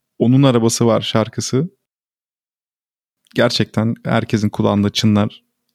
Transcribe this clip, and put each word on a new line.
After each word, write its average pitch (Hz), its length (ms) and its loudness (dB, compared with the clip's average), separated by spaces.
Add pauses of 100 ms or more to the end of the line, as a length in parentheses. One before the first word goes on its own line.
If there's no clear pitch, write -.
(200)
"Onun 127 240 4
arabası 120 420 2
var" 110 160 2
şarkısı 113 680 -4 (1700)
gerçekten 117 600 -2 (100)
herkesin 113 440 -2
kulağında 104 400 0
çınlar, 104 540 -2 (320)